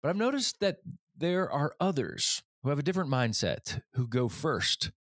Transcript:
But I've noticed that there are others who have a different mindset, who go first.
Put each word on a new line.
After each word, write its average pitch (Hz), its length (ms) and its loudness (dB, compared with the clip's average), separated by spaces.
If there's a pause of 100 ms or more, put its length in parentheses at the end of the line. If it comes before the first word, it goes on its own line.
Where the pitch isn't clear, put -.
But 151 80 0
I've 180 60 0
noticed 247 440 0
that 190 180 0 (400)
there 180 340 0
are 143 280 0
others 147 640 0 (180)
who 131 80 0
have 143 100 0
a 143 40 -2
different 175 260 0
mindset, 117 720 0 (120)
who 123 140 0
go 120 220 2
first. - 640 -2 (120)